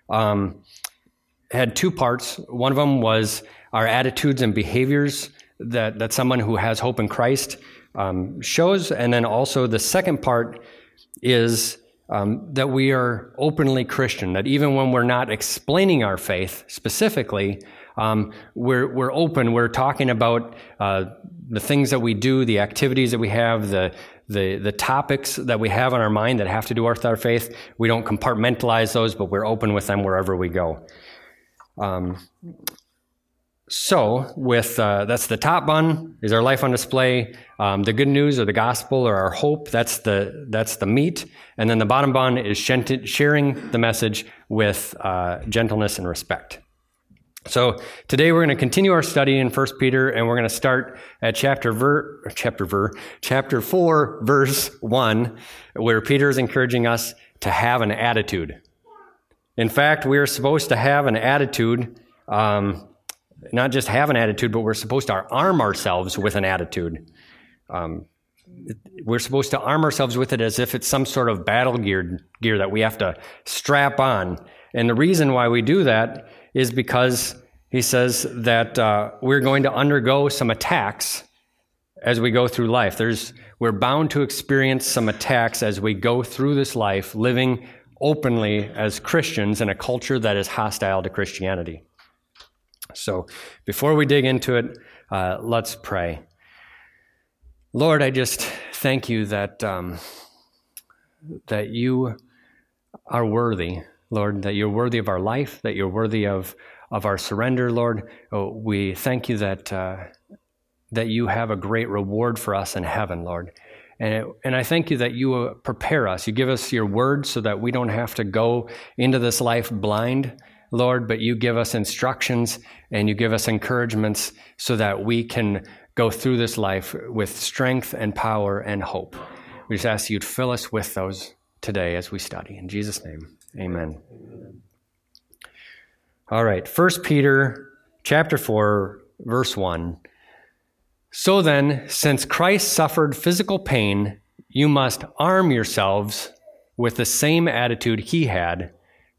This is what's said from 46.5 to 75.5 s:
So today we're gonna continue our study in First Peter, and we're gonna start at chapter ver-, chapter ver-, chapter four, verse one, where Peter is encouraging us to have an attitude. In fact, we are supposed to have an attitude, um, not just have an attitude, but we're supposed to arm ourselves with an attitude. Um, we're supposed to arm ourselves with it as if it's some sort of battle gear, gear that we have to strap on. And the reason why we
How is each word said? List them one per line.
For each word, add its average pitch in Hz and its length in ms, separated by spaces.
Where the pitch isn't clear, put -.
So 123 320
today 156 240
we're 165 100
gonna 147 140
continue 190 360
our 165 100
study 139 360
in 131 100
First 131 300
Peter, 131 320
and 113 160
we're 120 100
gonna 117 140
start 131 480
at 113 120
chapter 135 380
ver-, 135 480
chapter - 320
ver-, 101 260
chapter 131 400
four, 160 600
verse 135 480
one, 117 560
where 113 260
Peter 139 260
is 131 80
encouraging 123 500
us 117 280
to 98 100
have 117 300
an 107 100
attitude. 107 720
In 113 140
fact, 147 340
we 139 140
are 143 80
supposed 139 440
to 123 60
have 139 300
an 113 100
attitude, 120 840
um, 101 600
not 123 200
just 131 160
have 135 200
an 139 80
attitude, 110 360
but 113 80
we're 110 120
supposed 120 360
to 104 60
arm 139 460
ourselves 92 560
with 98 200
an 101 80
attitude. 85 640
Um, 85 380
we're 117 140
supposed 135 320
to 139 80
arm 139 240
ourselves 135 340
with 127 160
it 123 80
as 113 200
if 123 160
it's 113 100
some 135 180
sort 127 240
of 95 160
battle 120 320
gear, 95 440
gear 110 180
that 98 120
we 107 100
have 110 180
to 90 180
strap 139 540
on. 98 400
And 117 140
the 117 60
reason 151 380
why 123 160
we 120 120